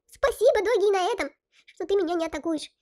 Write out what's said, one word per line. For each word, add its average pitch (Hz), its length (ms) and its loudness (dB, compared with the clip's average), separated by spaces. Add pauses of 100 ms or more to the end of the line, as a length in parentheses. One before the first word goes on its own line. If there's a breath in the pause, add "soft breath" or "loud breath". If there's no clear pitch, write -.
Спасибо, - 520 0
Доги, 403 300 2
и - 20 4
на 381 220 0
этом, 320 180 -4 (360 soft breath)
что - 200 -12
ты 392 80 -2
меня 349 200 0
не 330 120 -2
атакуешь. 320 440 -6 (120)